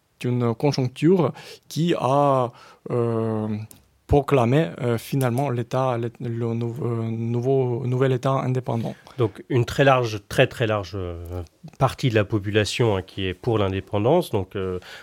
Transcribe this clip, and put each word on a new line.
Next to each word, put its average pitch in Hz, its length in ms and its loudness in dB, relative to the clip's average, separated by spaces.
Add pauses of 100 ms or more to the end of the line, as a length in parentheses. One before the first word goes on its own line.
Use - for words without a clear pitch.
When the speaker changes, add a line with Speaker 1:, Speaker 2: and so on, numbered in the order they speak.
(240)
Speaker 1:
une 120 300 0
conjoncture 143 760 2 (360)
qui 165 300 0
a, 131 520 2 (400)
euh, 113 560 -2 (600)
proclamer, 143 640 4 (100)
euh, 120 160 0
finalement 135 540 0
l'État, 123 480 -2
l'É-, 117 200 -4
le 117 360 -4
nou-, 117 280 -4
euh, 117 280 -4
nouveau, 120 760 0
nouvel 127 260 2
État 127 180 0
indépendant. 127 640 -2 (240)
Speaker 2:
Donc 113 320 -2
une 120 160 4
très - 180 2
large, 123 460 2
très, 131 160 4
très 123 200 -2
large, 104 280 -2
euh, 87 480 -8 (360)
partie 135 300 0
de 110 60 0
la 107 100 4
population, 104 720 0
hein, 92 60 -2
qui 95 240 -8
est 92 80 -2
pour 113 240 -2
l'indépendance, 104 720 0
donc, 98 260 -4
euh, 92 220 -4 (240)